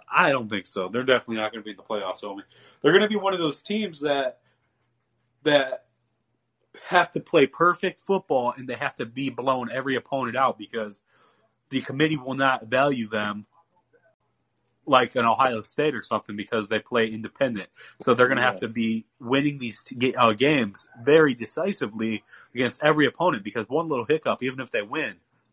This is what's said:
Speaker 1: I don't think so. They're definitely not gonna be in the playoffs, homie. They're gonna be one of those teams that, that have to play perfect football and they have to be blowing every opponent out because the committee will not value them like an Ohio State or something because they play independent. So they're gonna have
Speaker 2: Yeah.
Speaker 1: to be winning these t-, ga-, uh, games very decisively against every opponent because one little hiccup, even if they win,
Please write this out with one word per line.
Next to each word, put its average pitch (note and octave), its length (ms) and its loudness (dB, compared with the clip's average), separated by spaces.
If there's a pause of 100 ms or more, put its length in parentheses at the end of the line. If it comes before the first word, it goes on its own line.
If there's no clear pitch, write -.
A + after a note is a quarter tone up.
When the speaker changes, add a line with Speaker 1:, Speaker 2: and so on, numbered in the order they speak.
Speaker 1:
I C3+ 200 4
don't B2 200 -2
think G2+ 160 -4
so. - 220 -6
They're A#2+ 160 -4
definitely A#2+ 340 2
not G#2+ 140 -2
gonna A2 120 -12
be G#2+ 80 -12
in G2 60 -16
the - 60 -20
playoffs, G2 400 -6
homie. G2+ 200 -12 (380)
They're D3+ 120 4
gonna G#3 160 6
be G#3+ 80 -4
one G3 160 0
of F3+ 60 -4
those D#3 220 -4
teams G3+ 400 -6
that, C#3 380 -2 (1040)
that C#3 420 2 (1000)
have F3 260 2
to D#3+ 80 -4
play D3+ 280 4
perfect F3 580 0
football C#3 500 0
and C3 120 -12
they B2 80 -6
have C3+ 200 -6
to B2+ 100 -6
be C3 240 -6
blowing B2 420 -2
every C3 240 -2
opponent B2 400 -4
out C3 220 2
because G#2+ 440 -8 (680)
the C3 120 -2
committee D3+ 360 0
will B2+ 180 -8
not C3 320 0
value B2+ 400 2
them G#2 380 -4 (1400)
like B2+ 300 4
an B2 80 2
Ohio A#2 380 2
State D3 340 -2
or G#2 80 -6
something G#2 320 -4
because G#2 320 -4
they A2 120 -2
play A#2 280 0
independent. A2 640 -4 (320)
So B2+ 120 2
they're B2 140 6
gonna B2 140 0
have B2 140 2
Speaker 2:
Yeah. - 120 -6
Speaker 1:
to - 20 -8
be A2+ 360 -2 (140)
winning C#3 400 -2
these A#2+ 240 -10
t-, - 120 -16
ga-, B2+ 200 0
uh, A#2 180 6
games A#2+ 540 0 (140)
very D3 340 6
decisively A2 880 -4 (320)
against B2 280 -2
every D#3 220 4
opponent D#3+ 380 -2
because G#2 260 -6
one D#3+ 180 -2
little B2+ 180 -4
hiccup, C#3 380 -2
even C3 160 -6
if B2 120 -12
they A2 100 -2
win, A2+ 380 -8 (340)